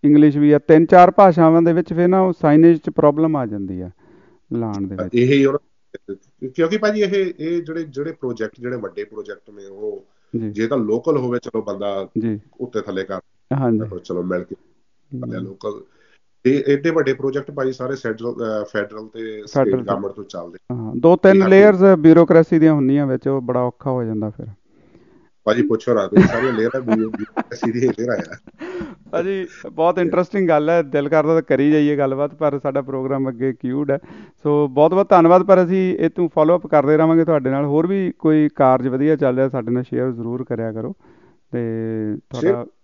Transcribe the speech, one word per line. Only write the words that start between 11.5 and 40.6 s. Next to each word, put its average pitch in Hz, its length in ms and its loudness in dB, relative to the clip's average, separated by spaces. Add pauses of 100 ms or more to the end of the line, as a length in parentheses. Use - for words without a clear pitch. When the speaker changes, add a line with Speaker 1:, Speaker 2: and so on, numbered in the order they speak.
Speaker 2:
ਬੰਦਾ 98 460 -8 (100)
Speaker 1:
ਜੀ। 110 220 -6 (200)
Speaker 2:
ਉੱਤੇ 113 200 -8
ਥੱਲੇ 95 240 -8
ਕਰ 95 160 -10 (320)
Speaker 1:
ਹਾਂਜੀ। 110 520 -4
Speaker 2:
ਚਲੋ 87 180 -8
ਮਿਲ 90 220 -6
ਕੇ 98 120 -16 (580)
Speaker 1:
ਹਮ। 127 60 -12
Speaker 2:
ਬੰਦਾ 120 180 -10
ਲੋਕਲ। - 440 -12 (640)
ਇਹ 139 220 0
ਏਡੇ 143 220 0
ਵੱਡੇ 151 220 -2
ਪ੍ਰੋਜੈਕਟ 135 380 -6
ਭਾਜੀ 135 220 -6
ਸਾਰੇ 127 240 -8
ਸੈਂਟਰਲ, 113 360 -8
ਅਹ, 110 320 -6
ਫੈਡਰਲ 107 440 -10
ਤੇ 110 380 -14
ਸਟੇਟ 135 180 -2
Speaker 1:
ਫੈਡਰਲ 127 140 0
ਤੇ। 123 60 -8
Speaker 2:
ਗਵਰਨਮੈਂਟ 98 280 -6
ਤੋਂ 104 120 -16
ਚੱਲਦੇ। 87 340 -16 (140)
Speaker 1:
ਹਾਂ, 113 240 -10
ਦੋ 165 200 4
ਤਿੰਨ 190 200 6
Speaker 2:
ਇਹ 196 60 4
ਹਰ 190 60 2
Speaker 1:
ਲੇਅਰਸ 190 320 8 (180)
ਬਿਊਰੋਕ੍ਰੇਸੀ 160 600 6
ਦੀਆਂ 160 140 6
ਹੁੰਦੀਆਂ 143 340 0
ਵਿੱਚ, 127 220 -4
ਉਹ 135 140 -2
ਬੜਾ 123 180 -4
ਔਖਾ 123 300 -6
ਹੋ 127 140 -4
ਜਾਂਦਾ 107 260 -6
ਫਿਰ। - 160 -16 (1000)
Speaker 2:
ਭਾਜੀ 113 180 0
ਪੁੱਛੋ 110 320 -2
ਨਾ 101 120 0
ਤੁਸੀਂ, 104 180 6
ਸਾਰੀਆਂ 123 280 0
ਲੇਅਰਾਂ 117 280 -2
ਬਿਊਰੋਕ੍ਰੇਸੀ 110 920 -4
ਦੀਆਂ 120 260 0
ਲੇਅਰਾਂ 117 180 -4
ਆ। - 200 -10 (760)
Speaker 1:
ਭਾਜੀ 185 380 -6 (240)
ਬਹੁਤ 170 260 0
ਇੰਟਰਸਟਿੰਗ 180 500 -2
ਗੱਲ 151 220 2
ਹੈ, 170 120 2
ਦਿਲ 143 260 -2
ਕਰਦਾ 156 260 2
ਤਾਂ 160 80 2
ਕਰੀ 143 300 2
ਜਾਈਏ 147 240 2
ਗੱਲਬਾਤ, 139 380 -4
ਪਰ 147 280 -4
ਸਾਡਾ 139 200 -4
ਪ੍ਰੋਗਰਾਮ 135 460 -6
ਅੱਗੇ 131 240 -4
ਕਿਊਡ 135 380 -6
ਹੈ। 139 80 -2 (440)
ਸੋ 147 260 0
ਬਹੁਤ 143 220 4
ਬਹੁਤ 190 180 0
ਧੰਨਵਾਦ, 180 340 6
ਪਰ 185 220 4
ਅਸੀਂ 185 340 -2
ਇਹ 160 120 0
ਤੋਂ 175 240 -2
ਫਾਲੋ 160 220 4
ਅਪ 165 100 -6
ਕਰਦੇ 147 300 2
ਰਹਾਂਗੇ 165 280 2
ਤੁਹਾਡੇ 147 260 0
ਨਾਲ। 139 140 -2
ਹੋਰ 151 220 0
ਵੀ 190 320 -4
ਕੋਈ 156 360 2
ਕਾਰਜ 131 340 2
ਵਧੀਆ 143 280 0
ਚੱਲ 127 200 -2
ਰਿਹਾ 135 120 0
ਸਾਡੇ 123 240 -6
ਨਾਲ 123 100 -2
ਸ਼ੇਅਰ 127 280 -4
ਜ਼ਰੂਰ 117 340 -8
ਕਰਿਆ 113 280 -8